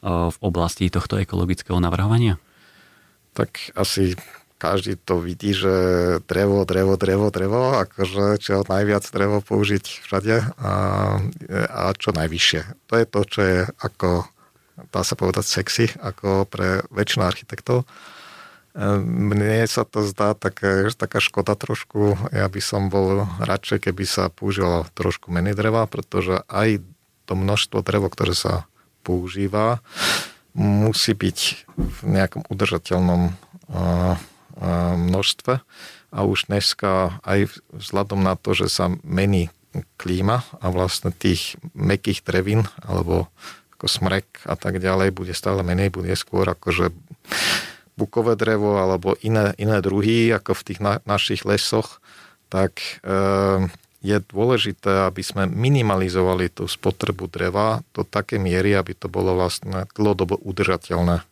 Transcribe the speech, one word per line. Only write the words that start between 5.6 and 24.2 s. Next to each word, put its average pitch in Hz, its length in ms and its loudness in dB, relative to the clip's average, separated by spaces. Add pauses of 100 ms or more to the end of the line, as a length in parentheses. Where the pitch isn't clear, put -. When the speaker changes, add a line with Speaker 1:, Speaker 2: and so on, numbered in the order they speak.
Speaker 2:
drevo, 98 400 2
drevo, 95 320 2
drevo, 98 320 2
drevo, 113 480 0
akože 98 640 0
čo 98 240 0
najviac 101 480 0
drevo 101 320 0
použiť 101 400 0 (220)
všade 101 280 0 (220)
a, 101 160 -2 (960)
a - 140 -6 (100)
čo - 160 -4
najvyššie. 82 800 -2
To - 80 -2
je 117 80 4
to, 101 140 -2 (100)
čo - 160 -4
je 92 140 4 (180)
ako, 90 480 0 (640)
dá 92 160 -2
sa - 80 -2
povedať, 92 320 0
sexy, - 560 0
ako 98 480 -2
pre 92 400 0
väčšinu 107 320 -2
architektov. 117 640 -2
E, - 20 -20 (1160)
mne 107 640 2
sa 113 160 0
to - 160 -2
zdá 104 320 0
také, 98 640 0
taká - 240 -2
škoda 101 320 0
trošku. 104 640 0 (160)
Ja 98 160 0
by 98 80 -8
som 98 320 -2
bol 98 480 2
radšej, 98 480 -2
keby 92 240 -2
sa 92 240 0